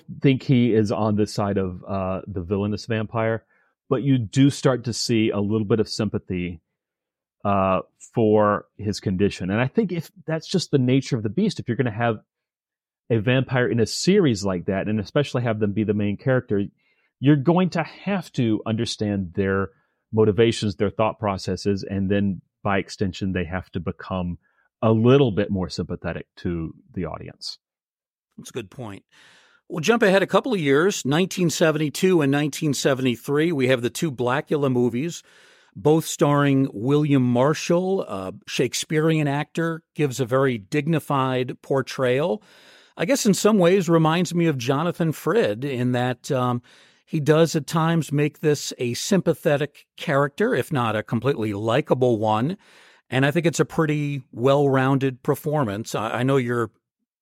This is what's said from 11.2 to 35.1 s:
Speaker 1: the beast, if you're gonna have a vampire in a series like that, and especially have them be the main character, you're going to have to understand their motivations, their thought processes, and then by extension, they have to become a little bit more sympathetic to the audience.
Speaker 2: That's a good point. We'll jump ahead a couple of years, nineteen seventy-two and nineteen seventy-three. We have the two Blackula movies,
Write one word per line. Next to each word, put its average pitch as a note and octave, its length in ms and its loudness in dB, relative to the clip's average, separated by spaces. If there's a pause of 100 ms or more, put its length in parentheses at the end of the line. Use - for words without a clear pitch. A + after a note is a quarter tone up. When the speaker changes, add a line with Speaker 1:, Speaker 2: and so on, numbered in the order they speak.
Speaker 1:
the G#2+ 80 -4
beast, F#3+ 280 -2
if - 100 -10
you're A2+ 80 -2
gonna B2 140 0
have A2 300 -2 (880)
a A2+ 100 2
vampire B2 480 0
in A#2 140 0
a G#2+ 60 2
series D#3 580 2
like F#2 220 -2
that, F#2+ 220 -2
and G#2+ 120 -2
especially C3+ 420 -2
have A2+ 160 -2
them G#2+ 140 -2
be G#2 120 0
the G#2 100 0
main G2+ 220 -2
character, A#2+ 480 0 (540)
you're D3 180 4
going E3+ 340 2
to E3+ 120 -4
have - 500 -6
to A2+ 340 0
understand G#2 680 -2
their G2 360 0 (420)
motivations, A2 640 2
their G2+ 140 0
thought A2 280 -2
processes, G2 640 -2
and G2 280 -4
then G2+ 300 0 (220)
by G2 160 0
extension, F#2+ 540 -4
they F2+ 120 -2
have F2 280 -8
to G2 80 -6
become F2 580 -8 (440)
a A2+ 100 4
little B2 380 4
bit G2 200 -2
more F#2 180 -2
sympathetic F2 580 -8 (100)
to E2 380 -6 (200)
the F2+ 120 -6
audience. - 520 -14 (800)
Speaker 2:
That's - 120 -20
a - 40 -20
good A2+ 160 -12
point. G#2+ 340 -14 (640)
We'll F3 120 -8
jump A3 220 2
ahead G3 200 4
a F3 40 -2
couple A3+ 280 0
of G3 60 -2
years, D3+ 440 2
nineteen E3+ 460 0
seventy-two D#3 720 2
and C#3 100 2
nineteen D3 420 -2
seventy-three. C#3+ 800 0
We C3 160 0
have B2+ 140 2
the A#2+ 80 -2
two E3 200 -4
Blackula C3+ 640 -2
movies, B2 500 -2 (540)